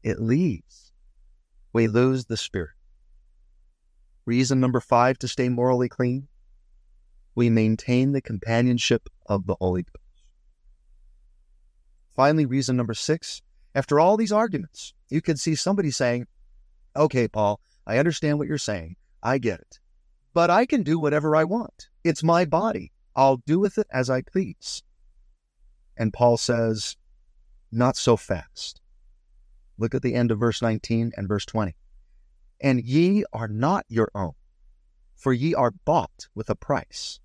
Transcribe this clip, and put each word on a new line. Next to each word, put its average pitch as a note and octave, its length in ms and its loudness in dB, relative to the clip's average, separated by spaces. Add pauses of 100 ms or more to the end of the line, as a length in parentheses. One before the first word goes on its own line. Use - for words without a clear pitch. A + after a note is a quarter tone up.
It G#2+ 160 -2
leaves. A#2 720 -2 (800)
We A2+ 140 4
lose B2+ 380 2
the A2+ 120 -6
Spirit. - 360 -8 (1500)
Reason B2+ 340 2
number B2+ 220 2
five B2 380 2
to B2 100 -8
stay B2+ 200 -2
morally B2 400 0
clean, B2+ 380 -2 (1080)
we A#2+ 120 4
maintain A2+ 640 2
the C3+ 80 0
companionship A#2 880 0 (180)
of G2+ 200 -2
the F#2 140 -2
Holy F#2 240 0
Ghost. - 140 -20 (2250)
Finally, D3 300 4
reason B2+ 300 0
number A#2 180 -2
six, - 480 -6 (320)
after C#3+ 260 2
all F#3+ 160 6
these G#3+ 160 -2
arguments, G#3 600 -4 (160)
you D3+ 140 -2
could D#3 160 -2
see D#3+ 160 -2
somebody G3 380 -2
saying, B2 340 -2 (680)
"Okay, C3+ 320 2
Paul, G#2 320 0 (260)
I A2+ 120 0
understand D3+ 400 0
what D3+ 100 -4
you're D3 100 -4
saying. F2 380 -8 (280)
I C3 140 0
get A2+ 220 -2
it. - 180 -20 (560)
But E3+ 160 4
I A3 160 4
can B3 160 0
do D#3 160 0
whatever D3+ 380 2
I D#3+ 80 4
want. G#3+ 440 -6 (140)
It's D#3+ 220 0
my E3+ 200 4
body. E3+ 460 -2 (240)
I'll C3+ 220 4
do D#3 240 -2
with G3+ 180 -2
it G#3+ 140 -2
as C3 180 -2
I C3 120 0
please." - 600 -8 (1120)
And A2 160 -4
Paul A#2+ 240 4
says, A2+ 600 -2 (760)
"Not B2 260 0
so A#2+ 200 4
fast." - 640 -10 (1000)
Look A2 160 -4
at C3 80 -4
the B2+ 120 -2
end A#2+ 160 2
of G#2+ 80 0
verse A#2 220 0
nineteen A2+ 560 -2
and G2+ 120 -8
verse G#2 180 -2
twenty. G#2 300 -4 (840)
"And C3 220 0
ye E3+ 500 2
are A2+ 160 -6
not C3 400 -2
your A2+ 260 0
own, F#2 180 -4 (840)
for - 180 0
ye C#3 220 0
are B2 160 0
bought - 640 -4
with A2 160 -10
a - 60 -2
price. - 680 -8